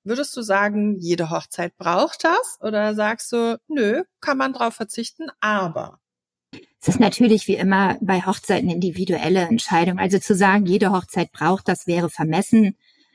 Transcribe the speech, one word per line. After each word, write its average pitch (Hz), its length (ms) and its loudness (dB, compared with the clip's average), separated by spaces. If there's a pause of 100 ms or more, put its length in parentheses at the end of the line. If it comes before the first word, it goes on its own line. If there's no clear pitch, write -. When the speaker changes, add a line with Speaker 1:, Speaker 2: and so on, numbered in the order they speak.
Speaker 1:
Würdest 240 340 -6
du 247 40 -6
sagen, 208 580 0
jede 170 300 -2
Hochzeit 170 480 -6
braucht 185 460 -2
das? 370 380 0
Oder 214 340 -2
sagst 214 380 -4
du, 233 340 -2
nö, 269 360 0 (180)
kann 285 160 -2
man 262 160 -2
drauf 240 220 -2
verzichten, 233 520 -10 (140)
aber? 196 580 -4 (840)
Speaker 2:
Es - 80 0
ist - 100 4
natürlich 220 480 4
wie 185 80 2
immer 196 460 2
bei 185 200 0
Hochzeiten - 480 -2
individuelle 175 720 0
Entscheidung. 180 560 0
Also 190 220 2
zu - 160 0
sagen, 196 300 4
jede 190 260 2
Hochzeit 185 400 -2
braucht 175 360 -2
das, 180 200 -2
wäre 170 220 0
vermessen. 196 680 2 (380)